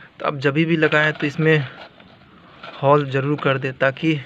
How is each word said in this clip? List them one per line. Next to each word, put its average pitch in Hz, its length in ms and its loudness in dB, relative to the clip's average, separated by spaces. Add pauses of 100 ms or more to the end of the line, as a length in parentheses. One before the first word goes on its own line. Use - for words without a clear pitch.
(200)
तो - 60 -6
आप 151 120 -2
जब 139 160 0
भी 160 240 2
लगाएं 151 360 2
तो 151 140 -4
इसमें 156 300 2 (1200)
haul 143 260 4
ज़रूर 139 320 -2
कर 135 180 0
दें, 131 160 -6
ताकि 135 420 0 (100)